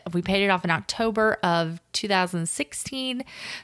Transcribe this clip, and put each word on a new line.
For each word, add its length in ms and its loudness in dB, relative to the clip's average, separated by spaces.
We 120 0
paid 200 2
it 60 4
off 160 2
in 60 2
October 720 2
of 360 2
two 140 -4
thousand 420 2
sixteen, 760 -4